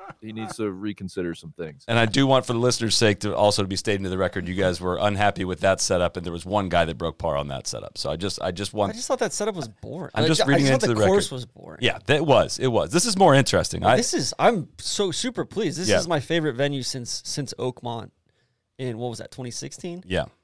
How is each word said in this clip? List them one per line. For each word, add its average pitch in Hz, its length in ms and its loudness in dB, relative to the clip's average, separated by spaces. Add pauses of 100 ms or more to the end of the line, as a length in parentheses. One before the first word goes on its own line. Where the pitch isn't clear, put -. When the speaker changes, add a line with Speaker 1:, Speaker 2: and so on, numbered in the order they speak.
(200)
Speaker 1:
he 110 120 -14
needs 110 240 -10
to 107 140 -2
reconsider 92 640 -6
some - 180 -18
things. 78 360 -12
Speaker 2:
And 117 100 2
I 117 60 4
do 131 220 2
want, 131 180 4
for - 80 -4
the 117 60 -2
listeners' 117 380 0
sake, 107 240 4
to 104 140 -4
also 104 300 4
be 95 120 -4
stated 101 260 -2
to 95 80 -4
the 92 80 -2
record, 92 300 -2
you 90 60 -4
guys 90 260 0
were 90 200 -2
unhappy 101 460 2
with 90 140 -4
that 95 200 4
setup, 87 380 0
and 87 80 -6
there 85 60 -6
was 82 120 -8
one 95 240 -2
guy 85 160 4
that 80 140 -4
broke 82 180 -6
par 76 220 -2
on 71 100 -4
that 67 180 -8
setup. - 300 -10
So - 140 -6
I 78 60 -4
just, 92 260 -6
I 92 80 -2
just 95 240 -8
want 101 160 0
Speaker 3:
I 214 60 -8
just 247 120 -8
thought 254 120 -2
that 220 120 -2
setup 208 220 -4
was 131 140 -8
boring. 117 460 -12
Speaker 2:
I'm 147 100 2
Speaker 3:
Like, 160 40 4
Speaker 2:
just 156 140 4
Speaker 3:
I - 40 -2
Speaker 2:
reading 139 200 4
Speaker 3:
just 131 140 4
thought 120 100 2
Speaker 2:
into 117 40 2
Speaker 3:
the 107 60 2
Speaker 2:
the 101 60 6
Speaker 3:
course 98 200 4
Speaker 2:
record. - 100 -8
Speaker 3:
was 123 100 -10
boring. 82 340 -18
Speaker 2:
Yeah, - 260 2
that 147 200 2
was. 104 320 6
It 131 80 0
was. 92 240 2
This 175 160 2
is 208 100 -2
more 180 180 8
interesting. 92 460 2
Speaker 3:
Well, 101 120 4
Speaker 2:
I 127 40 6
Speaker 3:
this 247 160 0
is, 302 260 -2
I'm 202 300 2 (100)
so - 320 -2
super 233 360 -4
pleased. 175 320 -4
This 190 100 -4
Speaker 2:
Yeah. 95 120 4
Speaker 3:
is - 80 -4
my 160 120 0
favorite 156 360 -2
venue 139 260 -2
since, - 420 -8
since - 300 -6
Oakmont 117 560 -8 (680)
in, 123 220 -6
what 123 100 -6
was 113 120 -10
that, - 100 -16
twenty 123 220 -12
sixteen? 170 540 -12
Speaker 2:
Yeah. 90 200 -2 (180)